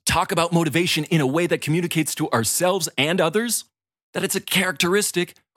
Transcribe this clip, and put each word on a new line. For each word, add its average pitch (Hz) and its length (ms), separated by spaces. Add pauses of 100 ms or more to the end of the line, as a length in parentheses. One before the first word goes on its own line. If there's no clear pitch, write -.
talk 175 260
about 170 220
motivation 160 520
in 165 140
a 135 80
way 165 200
that 165 120
communicates 160 560
to 156 140
ourselves 170 580 (100)
and 160 220
others 208 460 (480)
that 180 100
it's 190 120
a 190 40
characteristic 180 960 (220)